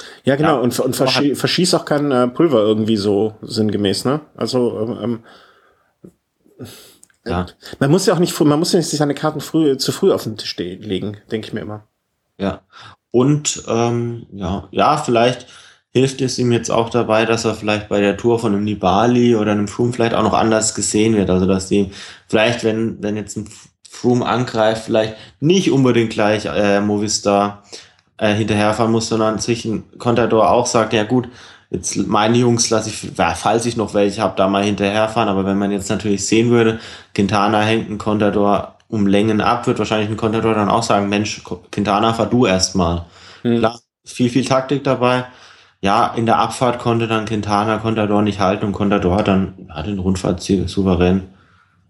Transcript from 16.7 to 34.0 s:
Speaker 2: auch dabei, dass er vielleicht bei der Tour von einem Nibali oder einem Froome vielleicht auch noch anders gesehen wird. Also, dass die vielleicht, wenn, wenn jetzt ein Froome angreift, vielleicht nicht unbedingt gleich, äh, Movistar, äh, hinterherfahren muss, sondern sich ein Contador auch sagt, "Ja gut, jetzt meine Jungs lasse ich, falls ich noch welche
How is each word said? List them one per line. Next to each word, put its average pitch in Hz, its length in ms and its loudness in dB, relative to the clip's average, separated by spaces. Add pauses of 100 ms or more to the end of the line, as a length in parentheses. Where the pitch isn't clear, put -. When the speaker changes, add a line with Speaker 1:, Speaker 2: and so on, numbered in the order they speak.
Speaker 2:
auch 113 200 0
dabei, 110 340 2
dass 113 220 0
er 110 80 0
vielleicht 107 340 -4
bei 101 120 0
der 101 180 2
Tour 117 220 2
von 113 120 0
einem 101 120 0
Nibali 113 720 2
oder 104 160 2
einem 104 160 0
Froome 120 260 -2
vielleicht 117 200 0
auch 107 100 2
noch 98 100 2
anders 110 400 2
gesehen 107 420 0
wird. 92 140 2
Also, 92 160 2
dass 95 220 0
die 101 240 0 (360)
vielleicht, 113 340 0
wenn, 110 400 -2
wenn 104 140 -4
jetzt 104 220 -10
ein 104 100 -8 (400)
Froome 123 380 0
angreift, 110 580 0
vielleicht 110 300 0 (260)
nicht 180 300 2
unbedingt 120 400 4
gleich, 107 360 0
äh, 101 360 2
Movistar, 101 800 0 (560)
äh, 104 160 2
hinterherfahren 110 580 0
muss, 113 160 0
sondern 110 300 0
sich 117 260 -4
ein 104 200 -4 (140)
Contador 113 520 2
auch 120 160 2
sagt, 113 260 0
"Ja 110 120 2
gut, 120 240 0 (420)
jetzt - 260 -8 (120)
meine 107 300 2
Jungs 120 320 2
lasse 110 200 0
ich, - 260 -12
falls 104 500 0
ich 117 100 -4
noch 104 180 -4
welche 101 280 0